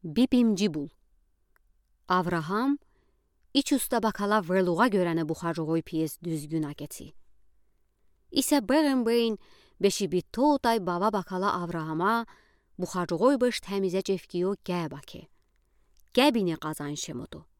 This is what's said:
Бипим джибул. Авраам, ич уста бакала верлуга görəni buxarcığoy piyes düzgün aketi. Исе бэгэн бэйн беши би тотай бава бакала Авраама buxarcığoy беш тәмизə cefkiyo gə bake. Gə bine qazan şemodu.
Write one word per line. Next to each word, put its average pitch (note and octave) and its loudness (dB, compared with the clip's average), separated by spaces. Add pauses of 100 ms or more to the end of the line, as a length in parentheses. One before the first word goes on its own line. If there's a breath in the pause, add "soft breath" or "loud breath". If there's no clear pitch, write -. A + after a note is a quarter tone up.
Бипим A3+ 4
джибул. D#3 -2 (1160)
Авраам, F3+ 0 (760)
ич - 2
уста B3 0
бакала G#3 0
верлуга F3+ 2
görəni F3 2
buxarcığoy E3 -2
piyes D#3+ -4
düzgün D#3 -4
aketi. - -10 (1160)
Исе C#4+ 2
бэгэн C4+ 2
бэйн A#3 2 (400 soft breath)
беши G3 2
би E3+ 0
тотай B3 2
бава F#3 0
бакала F#3+ -2
Авраама E3+ -2 (520 soft breath)
buxarcığoy F3+ 0
беш A#3+ 0
тәмизə F#3+ -2
cefkiyo F#3 -4 (100)
gə F3 -4
bake. - -16 (880)
Gə C4 4
bine F3+ 0
qazan D3 -8
şemodu. - -12 (140)